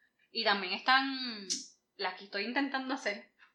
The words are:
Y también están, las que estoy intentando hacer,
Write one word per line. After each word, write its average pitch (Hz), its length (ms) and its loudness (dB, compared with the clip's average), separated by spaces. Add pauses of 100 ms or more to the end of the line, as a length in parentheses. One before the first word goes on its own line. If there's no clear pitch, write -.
(320)
Y 226 120 -4
también 196 300 2
están, 254 720 2 (500)
las 185 160 -2
que 196 120 -14
estoy 202 200 -4
intentando 262 480 -2
hacer, 220 380 -4 (240)